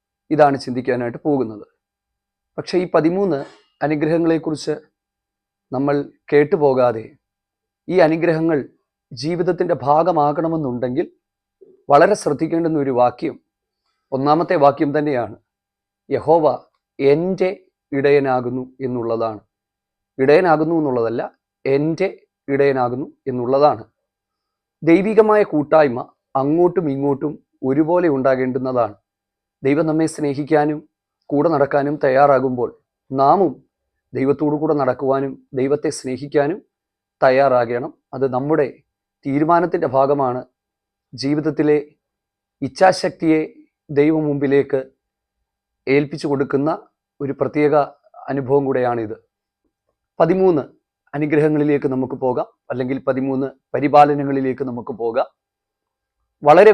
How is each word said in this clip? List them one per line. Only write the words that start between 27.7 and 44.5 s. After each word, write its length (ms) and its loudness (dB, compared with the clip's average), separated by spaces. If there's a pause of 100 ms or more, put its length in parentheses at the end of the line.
ഉണ്ടാകേണ്ടുന്നതാണ്. 800 -2 (720)
ദൈവം 240 0
നമ്മെ 240 0
സ്നേഹിക്കാനും 640 -2 (540)
കൂടെ 220 2
നടക്കാനും 400 0 (100)
തയ്യാറാകുമ്പോൾ 640 2 (500)
നാമും 320 4 (640)
ദൈവത്തോടു 460 -2
കൂടെ 180 0
നടക്കുവാനും 520 -2 (260)
ദൈവത്തെ 400 -2
സ്നേഹിക്കാനും 600 -4 (640)
തയ്യാറാകണം. 680 2 (220)
അത് 120 -2 (100)
നമ്മുടെ 320 0 (580)
തീരുമാനത്തിൻ്റെ 680 0
ഭാഗമാണ്. 440 0 (840)
ജീവിതത്തിലെ 560 0 (880)
ഇച്ഛാശക്തിയെ 760 0 (580)
ദൈവം 300 2
മുമ്പിലേക്ക് 520 0 (1120)